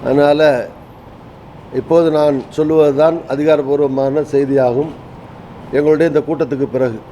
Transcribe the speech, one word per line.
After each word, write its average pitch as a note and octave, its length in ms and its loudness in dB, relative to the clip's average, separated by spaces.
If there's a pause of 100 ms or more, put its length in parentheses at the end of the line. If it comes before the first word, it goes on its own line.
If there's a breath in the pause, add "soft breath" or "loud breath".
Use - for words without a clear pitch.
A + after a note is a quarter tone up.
அதனால C#3+ 360 2 (1400)
இப்போது E3 280 2 (100)
நான் D3 180 2 (200)
சொல்லுவது D3+ 440 2
தான் E3 160 4 (180)
அதிகாரப்பூர்வமான C#3+ 880 0 (120)
செய்தியாகும். C#3 580 0 (880)
எங்களுடைய D#3 340 2
இந்த C#3+ 160 0
கூட்டத்துக்கு C#3+ 480 -4
பிறகு B2 240 -2 (120)